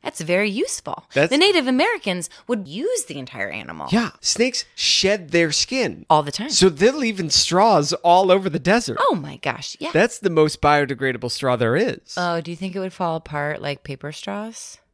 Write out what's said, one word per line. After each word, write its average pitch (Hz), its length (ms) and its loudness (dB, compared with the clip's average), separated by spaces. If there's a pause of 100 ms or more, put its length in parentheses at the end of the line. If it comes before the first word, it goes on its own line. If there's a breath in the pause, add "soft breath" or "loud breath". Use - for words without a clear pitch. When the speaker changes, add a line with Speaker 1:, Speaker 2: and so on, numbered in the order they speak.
Speaker 1:
that's - 200 -10
very 180 280 0
useful. - 540 -6 (100)
Speaker 2:
That's 143 180 2
Speaker 1:
The 269 60 2
Native 349 300 4
Americans 254 600 -2 (180 loud breath)
would 220 180 -4
use 277 380 -4
the - 160 -10
entire 101 300 -8
animal. 78 420 -10
Speaker 2:
Yeah, 220 200 0 (100)
snakes - 420 -2 (100)
shed 190 580 0
their 170 200 4
skin. 208 580 -2
Speaker 1:
All 151 140 6
the 143 80 -6
time. 233 180 -8
Speaker 2:
So 190 200 6
they're 175 240 4
leaving 214 360 -4
straws 175 640 4
all 180 400 4
over 190 180 4
the 156 100 -4
desert. 175 420 0
Speaker 1:
Oh 494 140 2
my 147 200 -8
gosh, - 460 -8
yeah. 339 100 -8
Speaker 2:
That's 196 280 0
the 196 100 0
most 156 320 2
biodegradable 135 720 0
straw 123 260 0
there 117 180 2
is. - 400 -2
Speaker 1:
Oh, 175 240 -2
do 170 120 -10
you 170 60 -8
think 190 160 -8
it 196 60 -6
would 185 140 -8
fall 165 240 -4
apart 151 440 -6
like 143 220 -6
paper 143 300 -12
straws? 208 640 -12 (160)